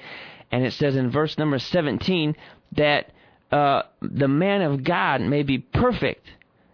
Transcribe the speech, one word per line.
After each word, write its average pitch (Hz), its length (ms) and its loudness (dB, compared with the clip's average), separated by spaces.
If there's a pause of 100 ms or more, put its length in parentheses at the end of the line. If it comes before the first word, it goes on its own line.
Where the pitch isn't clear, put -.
(520)
and 127 140 0
it - 80 -2
says 139 240 0
in 127 120 0
verse 147 280 -2
number 151 220 0
seventeen 156 760 0 (380)
that, 147 380 0 (400)
uh, 143 320 2 (180)
the 139 260 -2
man 185 340 2
of 143 220 -2
God 170 380 0
may 143 200 0
be 139 160 0
perfect, - 680 -2 (460)